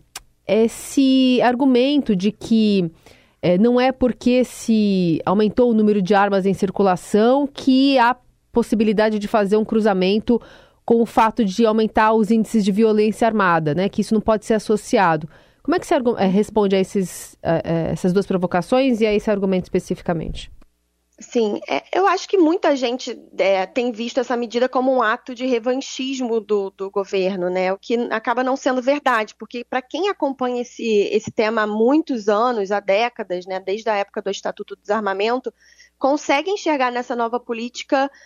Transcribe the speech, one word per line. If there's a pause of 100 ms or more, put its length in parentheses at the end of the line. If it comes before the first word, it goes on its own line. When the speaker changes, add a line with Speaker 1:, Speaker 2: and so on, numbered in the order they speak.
(480)
Speaker 1:
esse
argumento
de
que, (520)
é,
não
é
porque
se
aumentou
o
número
de
armas
em
circulação
que
há (360)
possibilidade
de
fazer
um
cruzamento (420)
com
o
fato
de
aumentar
os
índices
de
violência
armada,
né?
Que
isso
não
pode
ser
associado. (320)
Como
é
que
você
argu-,
é,
responde
a
esses,
a,
a
essas
duas
provocações
e
a
esse
argumento
especificamente? (720)
Speaker 2:
Sim,
é,
eu
acho
que
muita
gente, (200)
é,
tem
visto
essa
medida
como
um
ato
de
revanchismo
do,
do
governo,
né?
O
que (140)
acaba
não
sendo
verdade,
porque
pra
quem
acompanha
esse,
esse
tema
há
muitos
anos,
há
décadas,
né?
Desde
a
época
do
Estatuto
do
Desarmamento, (460)
consegue
enxergar
nessa
nova
política (140)